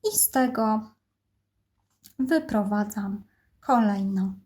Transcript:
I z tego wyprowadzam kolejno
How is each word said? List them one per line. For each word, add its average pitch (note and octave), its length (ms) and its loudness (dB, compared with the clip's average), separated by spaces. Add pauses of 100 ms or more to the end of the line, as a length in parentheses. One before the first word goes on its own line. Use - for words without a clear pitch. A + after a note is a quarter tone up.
(140)
I - 40 -2
z - 140 2
tego A3 640 0 (1200)
wyprowadzam G#3 1040 0 (360)
kolejno G3 760 0 (120)